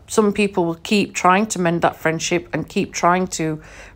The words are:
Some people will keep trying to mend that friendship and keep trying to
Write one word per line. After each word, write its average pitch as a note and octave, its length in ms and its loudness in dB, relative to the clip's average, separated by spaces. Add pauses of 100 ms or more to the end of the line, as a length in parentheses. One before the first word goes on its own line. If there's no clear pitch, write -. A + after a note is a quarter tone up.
Some G#3 260 2
people G3 320 0
will E3 160 -4
keep - 320 0
trying F#3 340 4
to F#3 120 -6
mend E3+ 240 2
that - 120 2
friendship E3 560 -2
and D#3 160 -4
keep - 240 -4
trying F3+ 360 2
to D#3 340 -6 (340)